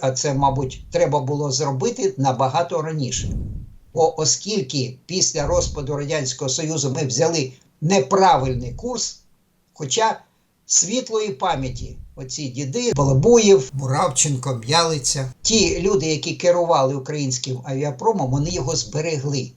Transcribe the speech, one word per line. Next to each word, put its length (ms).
а 100
це, 240
мабуть, 580
треба 280
було 300
зробити 640
набагато 640
раніше. 460
Бо 220
оскільки 880
після 400
розпаду 500
Радянського 520
Союзу 480
ми 100
взяли 460
неправильний 920
курс, 460
хоча 480
світлої 640
пам'яті 640
оці 320
діди, 440
Балабуєв, 800
Муравченко, 800
М'ялиця, 800
ті 380
люди, 260
які 280
керували 600
українським 680
авіапромом, 640
вони 200
його 260
зберегли, 800